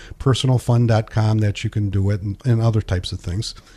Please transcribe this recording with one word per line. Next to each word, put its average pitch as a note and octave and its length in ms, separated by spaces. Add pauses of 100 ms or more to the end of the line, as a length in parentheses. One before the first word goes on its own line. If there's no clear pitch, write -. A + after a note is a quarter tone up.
(200)
personal B2+ 380
fund A#2+ 300
dot A2 240
com G#2+ 280
that G#2 260
you A2 40
can G#2 200
do G2 200
it G2+ 120
and, G2 240
and A2+ 160
other A2 200
types - 300
of F#2 80
things. F2+ 340 (240)